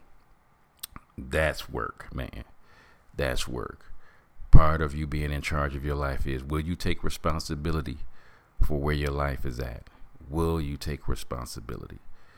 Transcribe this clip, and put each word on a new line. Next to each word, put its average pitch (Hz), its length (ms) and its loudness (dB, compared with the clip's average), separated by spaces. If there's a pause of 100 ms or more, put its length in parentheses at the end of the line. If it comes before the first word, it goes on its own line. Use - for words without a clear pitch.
(1160)
That's 71 520 -2
work, - 440 -8
man. - 300 -8 (720)
That's 65 320 -2
work. - 460 -10 (580)
Part 80 300 12
of 73 120 -2
you 76 140 -4
being 73 240 -2
in 71 100 -4
charge 71 340 -2
of 69 100 -8
your 71 100 -2
life 71 320 -2
is, 65 160 -4
will 76 160 -2
you 82 160 -2
take - 280 -2
responsibility 78 960 -2 (600)
for 73 200 6
where 73 160 2
your 71 160 0
life 69 340 -2
is 64 140 -4
at? 60 300 -10 (380)
Will 82 320 0
you 71 160 -4
take 71 320 -6
responsibility? 58 920 -6 (380)